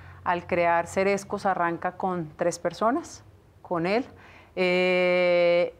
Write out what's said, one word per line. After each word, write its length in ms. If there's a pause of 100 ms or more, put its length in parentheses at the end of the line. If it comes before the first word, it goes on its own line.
(260)
Al 200
crear 420
Cerescos 580
arranca 480
con 420
tres 240
personas, 640 (380)
con 240
él. 200 (520)
Eh, 1200